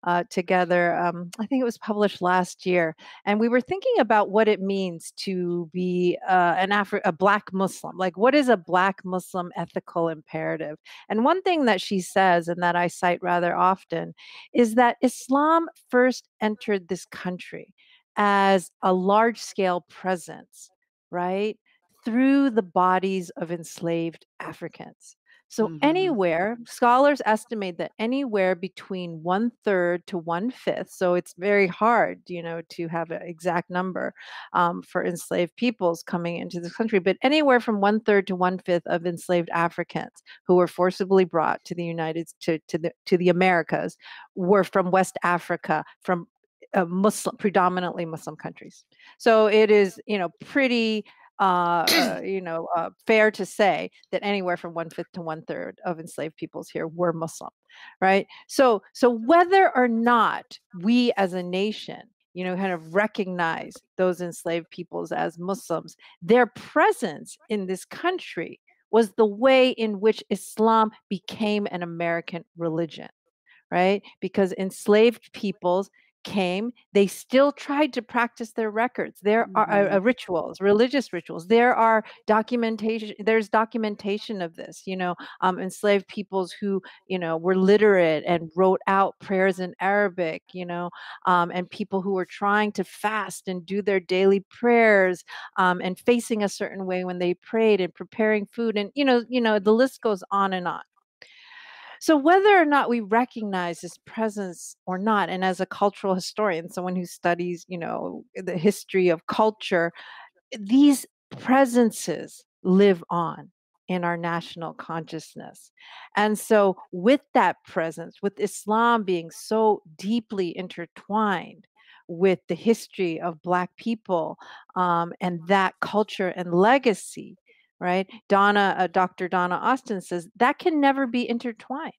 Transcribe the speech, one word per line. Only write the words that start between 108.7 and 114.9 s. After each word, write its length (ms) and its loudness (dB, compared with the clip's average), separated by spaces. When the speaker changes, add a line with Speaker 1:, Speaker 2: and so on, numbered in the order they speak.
Speaker 1:
of 180 0
culture, 640 0
these 480 4
presences 1120 2
live 480 4
on 400 -4
in 160 -4
our 140 -2
national 560 -6
consciousness. 1000 -14